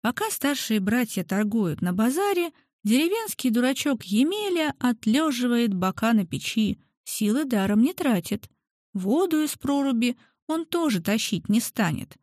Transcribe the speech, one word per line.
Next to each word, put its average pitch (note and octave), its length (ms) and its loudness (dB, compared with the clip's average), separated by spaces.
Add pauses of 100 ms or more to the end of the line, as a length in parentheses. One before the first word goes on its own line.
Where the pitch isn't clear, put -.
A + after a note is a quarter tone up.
Пока G4+ 300 -2
старшие C4+ 480 0
братья G#3 440 0
торгуют G3+ 580 0
на F3 120 0
базаре, E4+ 580 0 (320)
деревенский D#4+ 680 0
дурачок B3+ 520 0
Емеля D#4+ 760 0
отлеживает A#3+ 920 0
бока F#3 400 0
на G3+ 120 4
печи, - 540 -4 (240)
силы A3+ 420 -2
даром G#3 380 2
не E4+ 100 2
тратит. G#3+ 560 -2 (440)
Воду D4+ 500 0
из C#4+ 120 -4
проруби C4+ 600 0 (300)
он D#4+ 180 -2
тоже D4 360 0
тащить G3+ 480 -2
не G#3+ 100 4
станет. - 640 -4